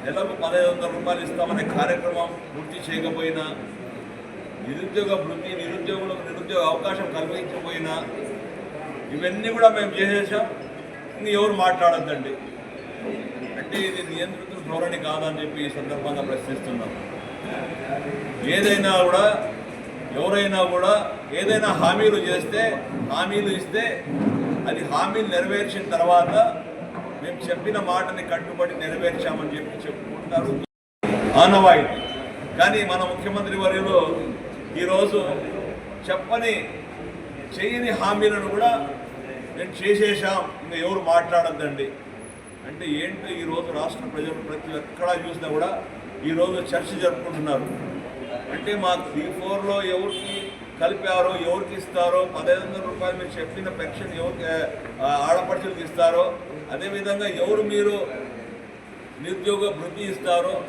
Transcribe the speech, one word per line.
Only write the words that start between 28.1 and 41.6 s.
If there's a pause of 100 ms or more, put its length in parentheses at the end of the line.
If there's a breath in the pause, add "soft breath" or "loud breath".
కట్టుబడి
నెరవేర్చామని
చెప్పి
చెప్పుకుంటారు (760)
ఆనవాయితీ. (580)
కానీ
మన
ముఖ్యమంత్రి
వర్యులు (500)
ఈరోజు (920)
చెప్పని, (920)
చేయని
హామీలను
కూడా (680)
"మేము (120)
చేసేసాం, (140)
ఇంకా
ఎవరు
మాట్లాడొద్దండి" (840)